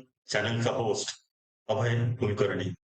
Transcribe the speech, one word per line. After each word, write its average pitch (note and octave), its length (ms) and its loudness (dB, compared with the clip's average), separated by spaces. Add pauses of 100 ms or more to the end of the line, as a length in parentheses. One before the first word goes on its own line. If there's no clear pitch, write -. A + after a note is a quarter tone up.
(300)
चॅनलचा A#2 420 0
होस्ट A2 400 0 (580)
अभय A#2+ 260 2 (240)
कुलकर्णी. G2 460 0 (280)